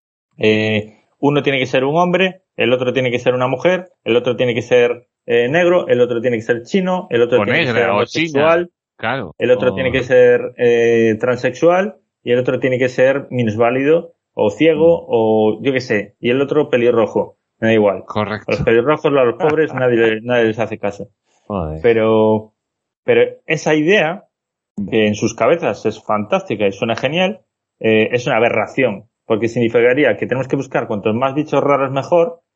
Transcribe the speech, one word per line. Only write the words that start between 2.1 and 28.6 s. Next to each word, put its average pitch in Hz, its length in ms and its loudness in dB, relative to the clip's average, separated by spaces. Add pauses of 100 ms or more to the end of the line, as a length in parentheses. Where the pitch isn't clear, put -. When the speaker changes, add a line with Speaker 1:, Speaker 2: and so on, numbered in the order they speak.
Speaker 1:
el 117 160 0
otro 127 200 0
tiene 127 180 -2
que 120 80 -2
ser 123 160 0
una 127 140 0
mujer, 175 400 -2 (160)
el 113 120 2
otro 120 200 -2
tiene 123 180 0
que 120 80 -4
ser, 120 460 0 (180)
eh, 120 220 2
negro, 175 400 2
el 123 120 2
otro 117 200 0
tiene 120 160 -2
que 107 60 -4
ser 120 200 -2
chino, 185 480 -2
el 120 120 2
otro - 180 2
Speaker 2:
O 104 40 0
Speaker 1:
tiene 123 160 0
que 156 60 0
Speaker 2:
negra, 113 140 0
Speaker 1:
ser 95 100 0
Speaker 2:
o 101 60 0
Speaker 1:
homosexual, 156 720 0
Speaker 2:
china. - 80 -20 (220)
Claro. 117 420 -8
Speaker 1:
el 120 120 2
otro 127 220 2
Speaker 2:
O - 20 -4
Speaker 1:
tiene 127 180 -4
que 131 100 -2
ser, 123 380 4 (160)
eh, 117 640 2
transexual 165 760 0 (260)
y 120 100 -2
el 123 60 2
otro 127 220 -2
tiene 127 180 0
que 127 100 0
ser 135 420 0
minusválido 123 840 0 (200)
o 107 160 0
ciego 160 520 2
Speaker 2:
Mm. - 60 -20
Speaker 1:
o 110 540 2
yo 135 100 -2
qué 131 80 -2
sé, 104 400 -4
y 120 100 0
el 131 100 2
otro 143 300 0
pelirrojo, 113 680 0 (220)
me 113 80 0
da 113 60 4
igual. 101 320 2
Speaker 2:
Correcto. 107 420 -6
Speaker 1:
A - 40 -2
los 104 100 -4
pelirrojos, 120 440 2
a 147 40 0
los 127 280 0
pobres, 151 340 0
Speaker 2:
<laughs> - 20 -10
Speaker 1:
nadie 127 220 0
le-, 110 260 0
nadie 120 220 0
les 110 140 -2
hace 110 200 -6
caso. 101 300 -8 (380)
Speaker 2:
Joder. 82 360 -8
Speaker 1:
Pero, 110 680 2 (520)
pero 120 180 4 (240)
esa 156 280 -2
idea, 165 500 0 (680)
que 110 160 2
en 107 80 0
sus 107 200 -4
cabezas 123 520 -2
es 107 180 -8
fantástica 107 640 -4
y 98 60 -2
suena 113 240 -4
genial, 180 440 -4 (400)
eh, 110 320 2
es 120 140 -2
una 131 100 0
aberración, 110 720 -2 (160)